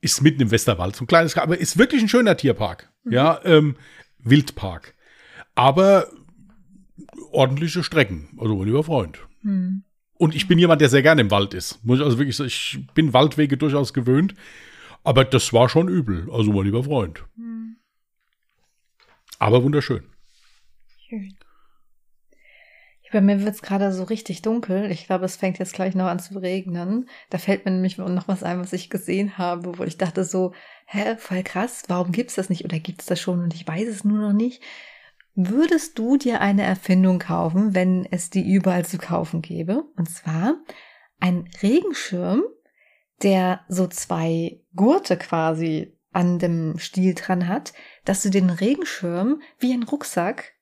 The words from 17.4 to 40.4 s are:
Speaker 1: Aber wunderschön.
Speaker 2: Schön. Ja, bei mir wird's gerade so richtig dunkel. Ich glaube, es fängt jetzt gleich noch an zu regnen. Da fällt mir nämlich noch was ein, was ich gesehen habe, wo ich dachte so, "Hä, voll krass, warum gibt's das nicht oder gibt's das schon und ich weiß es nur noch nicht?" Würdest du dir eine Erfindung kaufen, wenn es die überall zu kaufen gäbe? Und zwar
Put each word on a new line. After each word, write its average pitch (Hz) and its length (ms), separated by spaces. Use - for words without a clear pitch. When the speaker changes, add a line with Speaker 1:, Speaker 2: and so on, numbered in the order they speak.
Speaker 1:
Aber 110 240
wunderschön. 139 400
Speaker 2:
Schön. 196 280
Ja, - 100
bei 208 80
mir 196 220
wird's 208 180
gerade 196 320
so 185 100
richtig 208 380
dunkel. 214 500
Ich 160 140
glaube, 185 200
es 185 120
fängt 185 220
jetzt 185 140
gleich 185 220
noch 185 120
an 175 120
zu 196 200
regnen. 185 680
Da 190 80
fällt 190 280
mir 190 60
nämlich 185 260
noch 185 300
was 190 160
ein, 180 160
was 180 140
ich 180 160
gesehen 196 480
habe, 175 400
wo 180 60
ich 170 140
dachte 185 280
so, 180 280
"Hä, 214 320
voll 185 260
krass, 202 440
warum 180 240
gibt's 214 240
das 190 140
nicht 170 160
oder 165 140
gibt's 180 260
das 170 160
schon 175 200
und 170 120
ich - 140
weiß 175 200
es 208 160
nur 208 160
noch 208 140
nicht?" 233 280
Würdest 269 640
du 240 180
dir 254 240
eine 196 220
Erfindung 185 560
kaufen, 175 560
wenn 185 340
es - 220
die 185 200
überall 180 340
zu 180 120
kaufen 165 460
gäbe? 175 400
Und 165 140
zwar 170 460